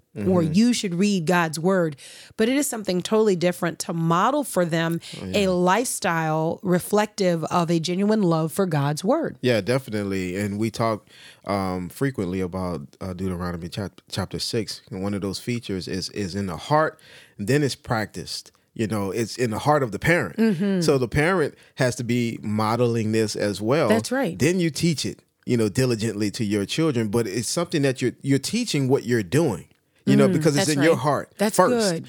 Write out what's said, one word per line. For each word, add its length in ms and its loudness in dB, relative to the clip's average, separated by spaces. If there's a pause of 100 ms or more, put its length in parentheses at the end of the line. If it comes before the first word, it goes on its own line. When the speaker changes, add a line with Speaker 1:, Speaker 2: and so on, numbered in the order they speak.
(160)
Speaker 1:
or, 280 2
Speaker 2:
Mm-hmm. 100 0
Speaker 1:
"You 200 6
should 220 -4
read 300 0
God's 340 2
word," 380 0 (400)
but 100 2
it 80 2
is 120 0
something 340 -2
totally 340 4
different 440 -2
to 140 -6
model 520 2
for 180 0
them 380 0 (200)
Speaker 2:
Oh, 40 -8
yeah. 220 0
Speaker 1:
a 40 2
lifestyle 1120 0
reflective 840 0
of 240 0
a 120 2
genuine 420 0
love 300 2
for 120 0
God's 380 0
word. 380 0
Speaker 2:
Yeah, 180 4
definitely. 760 -2
And 200 -4
we 140 0
talk, 340 -2 (400)
um, 440 -2
frequently 500 -4
about, 420 -4 (200)
uh, 120 -8
Deuteronomy 540 -6
chap-, 320 -10 (100)
chapter 300 -6
six. 500 -6
And 140 -8
one 100 -2
of 80 -4
those 180 -6
features 500 -6
is, 220 -6
is 220 -6
in 120 -4
the 120 -6
heart, 400 0 (400)
then 240 0
it's 140 -2
practiced. 760 -6 (240)
You 120 -2
know, 240 -4
it's 260 -2
in 140 0
the 80 -4
heart 240 2
of 80 -4
the 80 -6
parent. 380 0
Speaker 1:
Mm-hmm. 440 0
Speaker 2:
So 160 4
the 120 0
parent 460 2 (200)
has 220 0
to 60 -6
be 380 0
modeling 720 0
this 240 0
as 260 -2
well. 280 2
Speaker 1:
That's 220 0
right. 280 -2
Speaker 2:
Then 220 2
you 80 2
teach 360 -2
it, 140 -8 (260)
you 120 2
know, 100 4
diligently 640 0
to 140 -4
your 200 0
children. 440 0
But 180 0
it's 220 -4
something 320 -2
that 200 0
you're, 200 0
you're 180 2
teaching 480 -2
what 180 2
you're 180 2
doing, 420 0 (400)
you 100 4
know, 140 8
Speaker 1:
Mm, 40 2
Speaker 2:
because 220 4
it's 120 2
Speaker 1:
that's 100 2
Speaker 2:
in 60 2
your 100 6
Speaker 1:
right. 80 -2
Speaker 2:
heart 360 -2
Speaker 1:
That's 200 0
Speaker 2:
first. 360 4
Speaker 1:
good. 160 -6